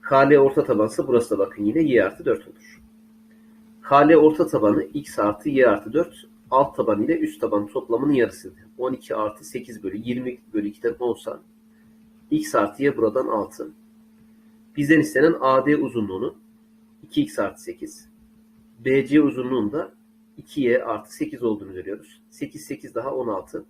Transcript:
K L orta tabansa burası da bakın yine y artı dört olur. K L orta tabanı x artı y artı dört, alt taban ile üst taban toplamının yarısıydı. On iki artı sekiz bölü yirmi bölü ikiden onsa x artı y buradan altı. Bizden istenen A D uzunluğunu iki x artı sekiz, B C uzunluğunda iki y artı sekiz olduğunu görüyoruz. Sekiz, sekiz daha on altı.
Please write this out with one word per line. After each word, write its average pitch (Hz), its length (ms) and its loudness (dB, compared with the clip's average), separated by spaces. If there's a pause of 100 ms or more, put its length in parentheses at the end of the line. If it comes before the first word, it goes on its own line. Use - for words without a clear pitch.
K 139 280 4
L 147 80 8
orta 139 260 4
tabansa 113 440 0
burası 120 280 0
da 98 40 -6
bakın 101 260 -2
yine 143 180 0
y 120 200 4
artı - 220 -4
dört - 220 -2
olur. - 320 -20 (1000)
K 147 280 4
L 165 60 10
orta 156 320 6
tabanı 107 360 0
x - 360 -10
artı 104 300 -2
y 131 180 4
artı 107 260 0
dört, - 340 -4 (240)
alt 135 240 2
taban 110 280 -2
ile 160 160 0
üst - 220 -6
taban 104 260 -2
toplamının 131 460 -2
yarısıydı. 113 420 -2 (220)
On 127 160 -4
iki - 220 -8
artı 107 300 -6
sekiz 110 380 -14
bölü 95 140 -8
yirmi 123 400 -8 (160)
bölü 104 140 -4
ikiden 117 320 -6
onsa - 440 -6 (880)
x 151 240 -4
artı 113 280 0
y 139 140 0
buradan 113 300 0
altı. - 440 -6 (1040)
Bizden 151 220 4
istenen 160 400 4
A 131 260 2
D 147 120 2
uzunluğunu 107 580 -4 (680)
iki - 180 -4
x - 180 -4
artı 98 220 -6
sekiz, - 480 -16 (760)
B 131 200 2
C 147 160 4
uzunluğunda 127 720 -2 (440)
iki - 240 -8
y 123 220 2
artı 110 320 -8
sekiz 151 280 -8
olduğunu 101 300 -4
görüyoruz. 95 560 -14
Sekiz, - 360 -14
sekiz 135 300 -14
daha 135 200 -6
on 127 120 -6
altı. 98 420 -10